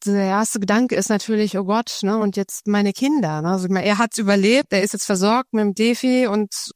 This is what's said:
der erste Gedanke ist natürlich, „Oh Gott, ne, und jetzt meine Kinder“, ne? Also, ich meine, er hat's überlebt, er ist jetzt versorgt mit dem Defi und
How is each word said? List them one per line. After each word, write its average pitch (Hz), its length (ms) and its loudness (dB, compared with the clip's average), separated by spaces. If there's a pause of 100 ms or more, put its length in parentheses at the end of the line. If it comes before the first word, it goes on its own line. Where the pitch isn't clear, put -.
der 202 160 2
erste 202 380 0
Gedanke 208 340 0
ist 190 140 0
natürlich, 214 500 -2
„Oh 196 60 -4
Gott, 214 380 -2
ne, 202 140 0
und 208 200 0
jetzt - 320 -6
meine 202 240 2
Kinder“, 220 500 0
ne? 165 60 -2
Also, 185 160 0
ich 185 80 -2
meine, 185 120 0
er 202 140 2
hat's 226 200 -2
überlebt, 208 540 2
er 196 120 2
ist 208 80 -2
jetzt 202 120 -6
versorgt 214 480 0
mit 214 100 0
dem 202 120 0
Defi 247 540 2
und 208 260 -2 (220)